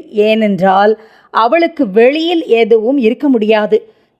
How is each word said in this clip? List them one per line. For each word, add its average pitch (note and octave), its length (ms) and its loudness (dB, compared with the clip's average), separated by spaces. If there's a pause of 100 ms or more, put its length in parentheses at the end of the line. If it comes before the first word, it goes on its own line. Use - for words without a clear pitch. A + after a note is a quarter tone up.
(100)
ஏனென்றால் G#3 880 0 (300)
அவளுக்கு D4 600 -2
வெளியில் D4+ 560 0
எதுவும் A3+ 520 0
இருக்க A#3+ 300 -2
முடியாது. G#3+ 640 0 (280)